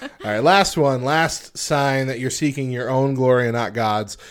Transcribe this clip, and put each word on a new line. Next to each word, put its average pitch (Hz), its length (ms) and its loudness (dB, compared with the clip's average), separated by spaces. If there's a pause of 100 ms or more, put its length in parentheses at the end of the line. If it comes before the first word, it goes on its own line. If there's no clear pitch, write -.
All - 280 -10
right, 107 100 -2
last 190 360 4
one, 135 280 0
last 156 520 -2
sign 139 520 0
that 123 100 -6
you're 127 120 -4
seeking 139 420 -4
your 123 180 -4
own 135 240 2
glory 127 300 4
and 117 100 0
not 113 200 -2
God's. 107 440 -2 (120)